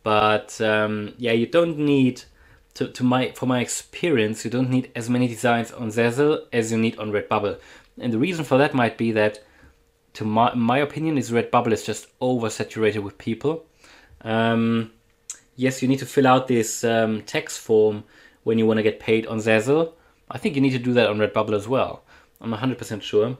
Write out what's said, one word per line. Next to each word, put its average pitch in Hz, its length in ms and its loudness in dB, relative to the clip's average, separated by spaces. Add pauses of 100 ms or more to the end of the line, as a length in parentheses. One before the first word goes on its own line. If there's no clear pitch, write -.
but, 107 580 2
um, 107 600 0
yeah, 117 140 0
you 117 120 2
don't 170 320 0
need 139 460 2 (500)
to, - 140 -4
to - 160 -6
my, 123 280 2
for - 140 -8
my 127 140 0
experience, 113 840 -2
you 113 60 -6
don't 123 220 0
need 127 240 0
as 113 120 -8
many 123 200 2
designs 117 440 -2
on 113 180 -8
Zazzle 120 640 0
as 113 200 -2
you 113 80 0
need 113 180 0
on 107 140 -8
Redbubble. 101 480 -2 (400)
And 123 120 -4
the 110 60 0
reason 165 260 -2
for 131 140 2
that 147 160 4
might 120 240 0
be 113 140 0
that, 107 320 0 (720)
to - 120 -8
my, 110 300 2
my 123 240 2
opinion, 151 400 -2
is 110 100 -6
Redbubble 117 440 2
is 104 100 -2
just - 240 -8 (140)
oversaturated 110 800 -2
with 98 160 -14
people. 139 460 -4 (560)
Um, 113 680 0 (640)
yes, 127 280 -2
you 127 40 0
need 135 120 2
to 131 80 -8
fill 135 180 2
out 127 220 4
this, 113 360 0
um, 113 380 0
tax - 340 -8
form 107 480 2 (420)
when 113 120 0
you 110 80 2
wanna 110 160 2
get 107 180 0
paid 110 280 0
on 113 100 -6
Zazzle. 113 540 2 (400)
I 123 80 -10
think 180 160 -4
you 127 60 2
need 135 100 4
to 127 80 -2
do 123 140 0
that 120 140 4
on 104 120 0
Redbubble 107 340 0
as 104 140 -2
well. 113 360 -2 (380)
I'm 113 100 -8
a 110 60 -4
hundred 123 220 -4
percent 107 240 -10
sure. 117 360 0